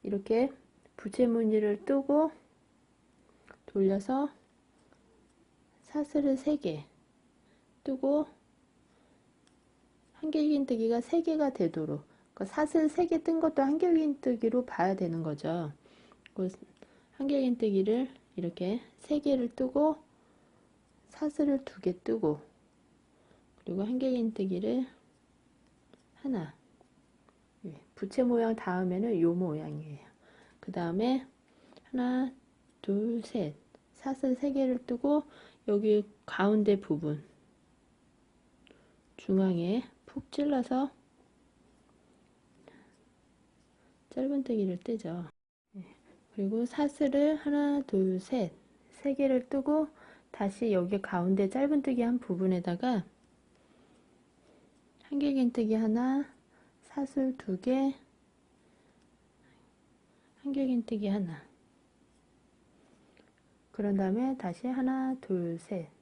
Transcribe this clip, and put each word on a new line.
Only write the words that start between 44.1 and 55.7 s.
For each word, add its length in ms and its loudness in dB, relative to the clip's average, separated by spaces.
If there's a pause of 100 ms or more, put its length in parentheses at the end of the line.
짧은뜨기를 720 -2
뜨죠. 420 -6 (500)
예, 80 -14 (520)
그리고 300 -2
사슬을 680 2
하나, 460 0
둘, 380 0
셋. 340 -4 (380)
세 220 -4
개를 360 2
뜨고 380 0 (440)
다시 400 -2
여기 300 2
가운데 480 2
짧은뜨기 520 0
한 180 2
부분에다가 840 0 (2000)
한길긴뜨기 720 0